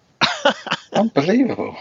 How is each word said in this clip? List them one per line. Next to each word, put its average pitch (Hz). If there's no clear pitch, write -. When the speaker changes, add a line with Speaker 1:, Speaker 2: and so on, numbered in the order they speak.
Speaker 1:
<laughs> 254
Speaker 2:
Unbelievable. 214